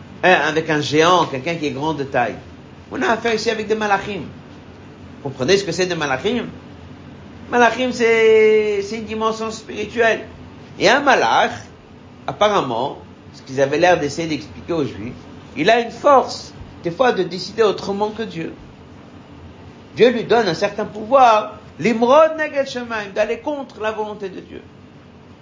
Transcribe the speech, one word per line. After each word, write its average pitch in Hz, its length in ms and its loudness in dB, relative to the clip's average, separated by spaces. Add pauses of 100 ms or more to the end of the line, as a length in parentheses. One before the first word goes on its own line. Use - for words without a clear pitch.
(220)
hein, 180 140 6 (100)
avec 156 220 -2
un 151 140 0
géant, 156 420 4
quelqu'un 135 300 -6
qui 147 120 -4
est 139 40 -2
grand 143 240 -4
de 139 100 -6
taille. 120 320 -2 (560)
On - 80 -6
a 381 80 -2
affaire 226 240 0
ici 220 160 -2
avec 214 180 -4
des 214 80 0
malachim. 202 500 -4 (920)
Vous 139 140 -10
comprenez 139 260 2
ce 196 80 0
que 165 80 -6
c'est 180 140 0
des 175 80 -2
malachim ? 165 500 -2 (1080)
Malachim, 240 420 2
c'est, 220 880 4
c'est 214 160 -8
une 220 60 -10
dimension 220 460 -4
spirituelle. 214 760 -2 (520)
Et 165 100 4
un 254 120 4
malach, 185 500 2 (760)
apparemment, 139 720 0 (360)
ce - 80 -20
qu'ils 131 180 -4
avaient 139 180 2
l'air 175 200 6
d'essayer 156 300 -4
d'expliquer - 440 -8
aux 160 120 0
Juifs, 110 280 -10 (420)
il 156 140 -2
a 233 120 6
une 226 100 -4
force, - 640 2 (280)
des 170 80 -6
fois, 247 220 2
de 185 100 0
décider 180 400 -6
autrement 202 460 -2
que 214 140 -10
Dieu. 170 320 -10 (1400)
Dieu 214 140 6
lui 226 140 -2
donne 208 240 2
un 160 60 -2
certain 202 320 -4
pouvoir, 214 720 2 (200)
Limrod 247 600 4
Neged 285 300 -2
Shemaim, 226 460 -8
d'aller 220 260 -2
contre 277 420 -8
la 214 100 -2
volonté 208 380 -8
de - 100 -16
Dieu. - 220 -16 (800)